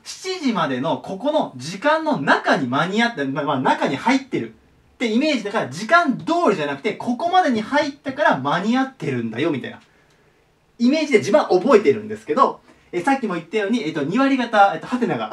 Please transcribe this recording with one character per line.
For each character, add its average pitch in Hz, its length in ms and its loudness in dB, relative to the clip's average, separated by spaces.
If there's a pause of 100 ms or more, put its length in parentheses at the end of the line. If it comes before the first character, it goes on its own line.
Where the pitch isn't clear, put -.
七 370 360 -10
時 262 120 0
ま 165 160 0
で 127 120 -4
の 143 180 -2
こ 190 200 -10
こ 277 140 -2
の - 240 0
時 160 220 -10
間 311 260 2
の 285 160 -2
中 262 360 2
に 135 120 -4
間 139 180 0
に 208 160 0
合 233 60 2
っ 226 60 -6
て、 143 100 -6
ま 139 180 -4
あ、 - 20 -6
ま 151 100 -2
あ、 139 60 -2
中 190 280 0
に 143 80 -2
入 262 220 0
っ - 20 -2
て - 180 -8
る 113 160 -8 (420)
っ - 20 -20
て 233 140 -2
イ 226 60 2
メ 302 160 2
ー - 20 0
ジ 196 80 -8
だ 202 80 -6
か 220 120 -2
ら、 123 40 -8
時 170 180 -10
間 311 300 4
通 160 160 -6 (180)
り 202 60 0
じ 151 60 -4
ゃ 147 40 -2
な 139 100 -6
く - 60 -16
て、 202 120 -4
こ 240 240 -4
こ 339 120 -2
ま 370 120 6
で 311 80 2
に 220 100 0
入 285 300 0
っ - 20 -10
た - 220 -12
か 294 100 -2
ら 302 140 2
間 147 220 -2
に 220 180 0
合 262 60 0
っ 262 100 -8
て 147 160 -6
る 123 120 -2
ん 113 80 -6
だ 117 100 -8
よ、 165 100 0
み 131 100 -4
た - 80 -10
い - 20 -10
な。 110 100 -18 (1000)
イ 240 100 2
メ 311 140 2
ー 294 40 -2
ジ 285 60 0
で 214 60 6
自 - 140 2
分 302 60 6
は - 100 2
覚 277 280 6
え 196 40 8
て 143 120 4
る 107 100 -4
ん 107 60 -12
で 107 80 -8
す - 80 -20
け 156 100 -4
ど、 - 260 2 (320)
え、 175 100 -4
さ 277 100 2
っ 269 80 0
き 226 60 -2
も 185 80 -4
言 165 80 -6
っ - 40 -20
た 147 120 -4
よ - 80 0
う - 40 -4
に、 233 160 0
え 156 40 -4
っ - 20 -8
と、 151 120 -4
二 185 140 -2
割 269 200 2
方、 214 360 4
え - 40 -6
っ - 20 -10
と、 - 60 -14
ハ 247 100 -4
テ 240 100 0
ナ 139 120 -2
が 110 140 -6